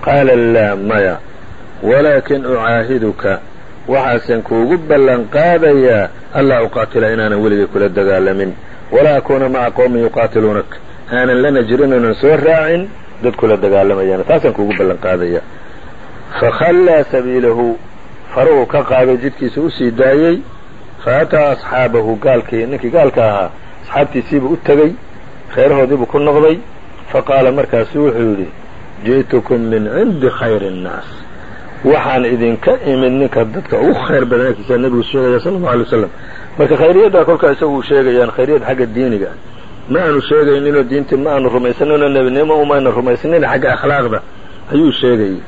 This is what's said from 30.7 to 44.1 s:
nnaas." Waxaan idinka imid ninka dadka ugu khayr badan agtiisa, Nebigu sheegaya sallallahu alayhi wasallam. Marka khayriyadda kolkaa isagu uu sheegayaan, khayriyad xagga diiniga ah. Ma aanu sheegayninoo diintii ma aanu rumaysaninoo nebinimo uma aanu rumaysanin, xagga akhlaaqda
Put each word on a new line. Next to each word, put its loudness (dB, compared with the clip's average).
nnaas." -10
Waxaan 2
idinka 0
imid 0
ninka 0
dadka -4
ugu 4
khayr 2
badan 0
agtiisa, -2
Nebigu 0
sheegaya 0
sallallahu -4
alayhi 0
wasallam. 0
Marka 4
khayriyadda 6
kolkaa 2
isagu -2
uu -4
sheegayaan, 2
khayriyad 0
xagga -2
diiniga -2
ah. -16
Ma 0
aanu 0
sheegayninoo 2
diintii -2
ma 0
aanu 2
rumaysaninoo 2
nebinimo 2
uma 2
aanu 2
rumaysanin, 0
xagga 0
akhlaaqda -2